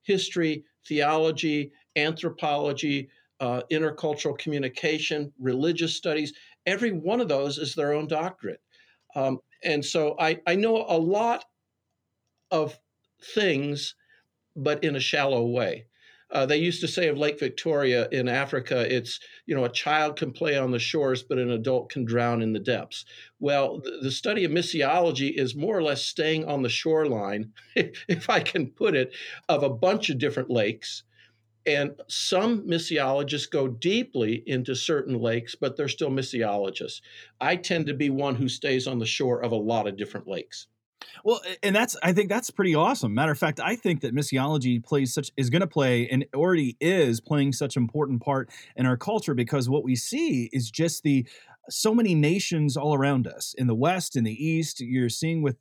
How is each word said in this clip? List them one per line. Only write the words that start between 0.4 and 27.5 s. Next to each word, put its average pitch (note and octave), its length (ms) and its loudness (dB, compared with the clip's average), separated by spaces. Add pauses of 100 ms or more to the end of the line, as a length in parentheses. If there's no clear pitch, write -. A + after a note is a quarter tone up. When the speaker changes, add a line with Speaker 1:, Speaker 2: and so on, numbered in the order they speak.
Speaker 1:
theology, D3+ 840 2 (240)
anthropology, D3 1120 -2 (300)
uh, B2 220 -2 (100)
intercultural D#3 640 -2
communication, D3+ 1000 -2
religious D#3+ 560 0
studies. D3+ 380 -2 (320)
Every G3 260 0
one F#3 300 0
of G#3+ 60 -2
those C#3 300 0
is D3 180 -6
their D3 180 2
own D3+ 140 -2
doctorate. D#3 540 -4 (540)
Um, C3+ 240 0 (240)
and D3 200 0
so D3+ 360 0
I, D#3+ 260 2
I E3+ 100 2
know A3 320 2
a F3 100 4
lot G#3 480 0 (1080)
of D#3 260 0 (560)
things, D3 640 0 (600)
but D3 280 -2
in D3+ 120 2
a C3+ 40 0
shallow C3+ 460 2
way. A#2 420 -2 (440)
Uh, C#3 140 2
they D3 120 4
used E3+ 240 0
to E3+ 60 -2
say F3 200 0
of D3 100 0
Lake D3 220 0
Victoria C3+ 720 0
in B2+ 160 0
Africa, B2+ 680 0
it's, A#2 260 -4 (260)
you D3+ 100 -2
know, C3 80 2
"A B2 60 2
child D3+ 480 0
can D3 140 -4
play D3+ 260 0
on B2+ 140 0
the B2 80 0
shores, C3 420 0
but C3+ 160 -2
an B2 140 2
adult A#2+ 380 0
can C3+ 140 -4
drown A#2 380 2
in A2 100 0
the G#2+ 80 -2
depths." G2+ 460 -4 (340)
Well, C#3 400 0
the, - 220 -8
the C3 100 -2
study G#3 320 0
of D#3 80 2
missiology D#3 840 2
is C3 180 0
more G3 220 -2
or E3 60 2
less C#3+ 200 0
staying D#3 420 -2
on C#3+ 180 -2
the A#2+ 60 0
shoreline, A2+ 840 0 (100)